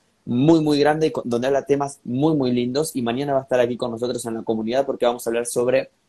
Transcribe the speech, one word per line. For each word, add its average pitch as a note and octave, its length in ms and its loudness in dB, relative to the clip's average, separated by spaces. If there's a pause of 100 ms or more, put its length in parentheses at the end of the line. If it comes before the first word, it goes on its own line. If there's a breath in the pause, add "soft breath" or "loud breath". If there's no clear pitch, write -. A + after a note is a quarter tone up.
(240)
muy, D3 360 4
muy D3+ 180 2
grande, D3+ 340 2
con, - 140 -6
donde A#2+ 200 0
habla C3+ 180 0
temas C#3 400 -2
muy, C#3+ 300 0
muy B2+ 180 0
lindos, B2 420 -2
y B2+ 80 -4
mañana C3+ 320 -2
va C3+ 60 2
a - 20 0
estar B2+ 180 0
aquí A#2+ 160 0
con A#2+ 140 -6
nosotros A#2+ 360 -6
en A2+ 80 -6
la A2 80 -6
comunidad A2+ 420 -2
porque B2 220 -2
vamos A#2+ 200 -2
a A#2 40 0
hablar A#2 160 -2
sobre B2+ 440 0 (180)